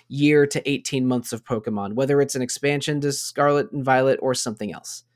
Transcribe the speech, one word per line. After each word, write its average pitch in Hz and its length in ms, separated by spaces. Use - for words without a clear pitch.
year 143 400
to 143 240
eighteen 131 380
months 123 240
of 117 120
Pokemon, 104 500
whether 135 260
it's 135 160
an 127 60
expansion 143 580
to 143 100
Scarlet 143 600
and 139 120
Violet 131 380
or 127 120
something 107 380
else. - 300